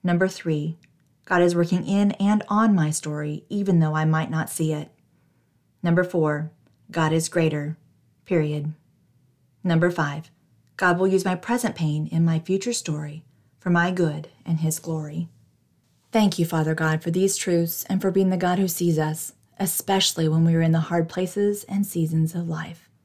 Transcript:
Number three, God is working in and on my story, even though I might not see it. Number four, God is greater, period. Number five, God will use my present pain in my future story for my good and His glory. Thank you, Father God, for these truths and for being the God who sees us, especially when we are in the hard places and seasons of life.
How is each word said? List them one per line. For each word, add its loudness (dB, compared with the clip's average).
Number 2
three, -4
God 2
is 4
working 0
in 2
and 2
on 4
my 2
story, -6
even 2
though 2
I 0
might 0
not -4
see -2
it. -6
Number 4
four, -2
God 0
is 0
greater, -2
period. -2
Number 4
five, -6
God 2
will 2
use 2
my 0
present -2
pain -2
in 2
my 2
future -2
story -6
for -4
my 2
good -2
and -2
His -2
glory. -8
Thank 4
you, 4
Father 0
God, 0
for -4
these 2
truths 0
and -2
for 2
being 2
the 0
God 0
who 2
sees 0
us, -4
especially 0
when 4
we 4
are 4
in 4
the 4
hard 0
places -2
and -2
seasons 0
of -6
life. -10